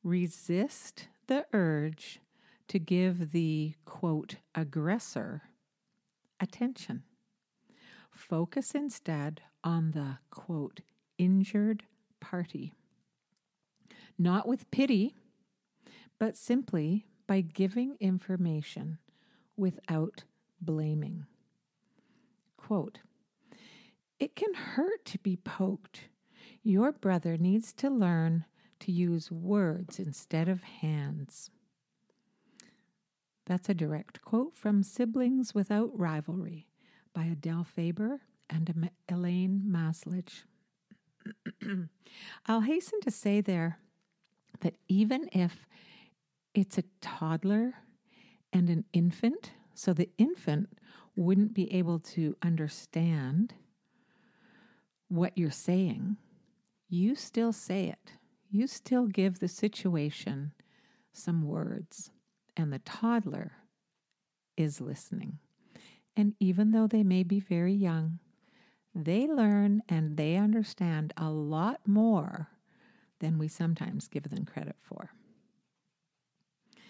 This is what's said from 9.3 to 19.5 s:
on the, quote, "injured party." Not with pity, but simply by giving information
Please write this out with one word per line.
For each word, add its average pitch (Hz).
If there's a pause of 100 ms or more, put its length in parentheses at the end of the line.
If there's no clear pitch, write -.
on 165
the, 139 (120)
quote, - (380)
"injured 196 (380)
party." 165 (1400)
Not 180
with -
pity, 262 (1040)
but 220
simply 202 (180)
by 190
giving 190
information 175 (580)